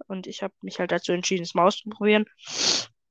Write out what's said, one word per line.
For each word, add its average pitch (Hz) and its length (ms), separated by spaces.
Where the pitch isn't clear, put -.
Und 190 180
ich - 160
hab 196 100
mich 185 180
halt 175 100
dazu 170 220
entschieden, 180 320
es - 100
mal 175 120
auszuprobieren. 214 580